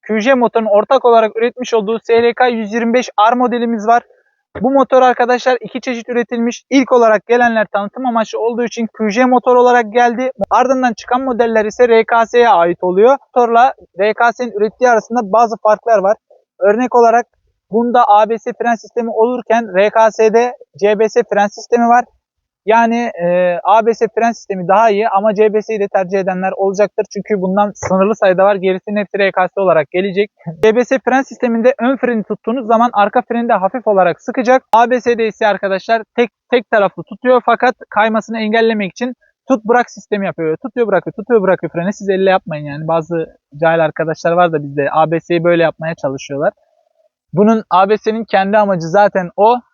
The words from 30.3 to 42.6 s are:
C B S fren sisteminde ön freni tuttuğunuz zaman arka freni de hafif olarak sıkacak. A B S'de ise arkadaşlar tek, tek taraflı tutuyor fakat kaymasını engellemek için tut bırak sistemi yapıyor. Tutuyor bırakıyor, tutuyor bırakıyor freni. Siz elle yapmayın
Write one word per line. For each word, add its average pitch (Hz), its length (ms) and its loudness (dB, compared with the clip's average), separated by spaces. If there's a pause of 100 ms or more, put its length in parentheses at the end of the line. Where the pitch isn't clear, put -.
C 220 140 2
B 247 80 2
S 262 140 -2
fren 254 240 -2
sisteminde 233 580 -2
ön 254 160 0
freni 240 280 -2
tuttuğunuz 226 420 -6
zaman 233 260 2
arka 208 360 0
freni 233 200 -4
de 240 40 2
hafif 196 340 -2
olarak 185 360 0
sıkacak. 254 400 0 (100)
A 233 180 2
B 247 100 0
S'de 226 260 -2
ise 220 200 -4
arkadaşlar 202 560 -2 (140)
tek, 233 140 0 (200)
tek 247 200 -2
taraflı 196 320 0
tutuyor 247 420 0
fakat 247 300 0 (160)
kaymasını 220 480 -2
engellemek 220 520 -2
için 247 240 -8 (340)
tut 226 160 -2
bırak 233 260 0
sistemi 196 360 -6
yapıyor. 160 360 -4
Tutuyor 240 240 -4
bırakıyor, 180 260 -2
tutuyor 220 300 -2
bırakıyor 180 300 -2
freni. 175 200 -6
Siz 196 160 -10
elle 190 220 0
yapmayın 160 340 -4